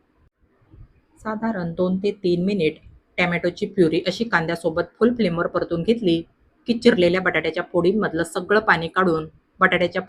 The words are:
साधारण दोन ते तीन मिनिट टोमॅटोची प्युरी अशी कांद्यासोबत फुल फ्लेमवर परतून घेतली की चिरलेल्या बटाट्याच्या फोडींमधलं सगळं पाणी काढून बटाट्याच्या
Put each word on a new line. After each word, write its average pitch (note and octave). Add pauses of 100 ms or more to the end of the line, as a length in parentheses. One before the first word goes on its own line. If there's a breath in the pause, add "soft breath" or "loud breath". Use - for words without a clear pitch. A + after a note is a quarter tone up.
(1200)
साधारण G#3+
दोन F#3
ते G3+
तीन F3
मिनिट E3 (400)
टोमॅटोची F3
प्युरी E3
अशी F#3+
कांद्यासोबत E3+ (160)
फुल A#3+
फ्लेमवर F3
परतून E3+
घेतली F#3 (460)
की A#3
चिरलेल्या F3+
बटाट्याच्या E3 (100)
फोडींमधलं F3
सगळं F#3+
पाणी F3
काढून D#3+ (320)
बटाट्याच्या F3+